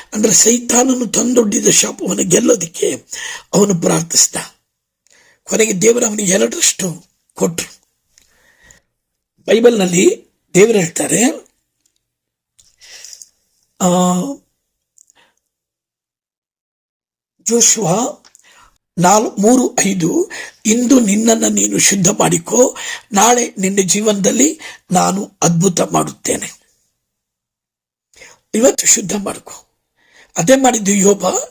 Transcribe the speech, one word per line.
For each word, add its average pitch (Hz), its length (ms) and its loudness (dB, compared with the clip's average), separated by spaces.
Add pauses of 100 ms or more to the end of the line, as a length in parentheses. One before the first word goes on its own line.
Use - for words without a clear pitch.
(140)
ಅಂದ್ರೆ 214 200 0
ಸೈತಾನನು 247 760 0
ತಂದೊಡ್ಡಿದ 220 600 0
ಶಾಪವನ್ನು 208 560 -2
ಗೆಲ್ಲೋದಕ್ಕೆ 196 840 -2 (480)
ಅವನು 196 280 2
ಪ್ರಾರ್ಥಿಸ್ದ. 165 540 -2 (1080)
ಕೊನೆಗೆ 214 380 -2
ದೇವರು 233 240 2
ಅವನಿಗೆ 208 260 -4
ಎರಡರಷ್ಟು 190 720 -2 (280)
ಕೊಟ್ರು. - 500 -6 (1600)
ಬೈಬಲ್ನಲ್ಲಿ 208 800 2 (260)
ದೇವರು 214 240 6
ಹೇಳ್ತಾರೆ, 160 440 -2 (2500)
ಆ, 185 60 2 (3500)
ಜೋಶುವ 220 760 0 (800)
ನಾಲ್-, 214 440 2
ಮೂರು 254 460 2
ಐದು, 202 420 -2 (360)
"ಇಂದು 247 340 4
ನಿನ್ನನ್ನು 226 500 0
ನೀನು 202 300 -2
ಶುದ್ಧ 196 300 2
ಮಾಡಿಕೋ, 170 680 0 (340)
ನಾಳೆ 233 460 2
ನಿನ್ನ 196 260 -2
ಜೀವನದಲ್ಲಿ 208 760 0 (320)
ನಾನು 180 400 -2 (100)
ಅದ್ಭುತ 170 400 0
ಮಾಡುತ್ತೇನೆ." - 840 -6 (1900)
ಇವತ್ತು 226 340 2
ಶುದ್ಧ 202 280 -2
ಮಾಡ್ಕೋ. - 380 -10 (840)
ಅದೇ 180 180 4
ಮಾಡಿದ್ದು 240 360 0
ಯೋಬ. 196 340 2 (260)